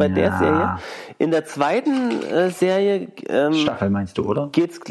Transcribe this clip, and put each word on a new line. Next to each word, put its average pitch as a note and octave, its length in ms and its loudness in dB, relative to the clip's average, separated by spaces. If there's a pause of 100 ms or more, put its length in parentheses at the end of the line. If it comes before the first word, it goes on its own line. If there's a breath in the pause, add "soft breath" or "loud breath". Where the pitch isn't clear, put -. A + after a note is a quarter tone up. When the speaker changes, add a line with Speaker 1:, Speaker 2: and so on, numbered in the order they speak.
Speaker 1:
wir, G3 80 2
bei F#3+ 40 0
der E3 180 2
Speaker 2:
Ja. F#3 80 -2
Speaker 1:
Serie. D#3 400 0 (400 loud breath)
In D#3 120 2
der D#3 140 2
zweiten, B3 800 0
äh, F3 260 2
Serie, F#3+ 560 2 (220)
ähm, C#3+ 240 2
Speaker 2:
Staffel C#3 380 0
meinst G2 280 -2
du, - 60 0
oder? C#3+ 260 -2
Speaker 1:
geht's, E3+ 300 0 (100)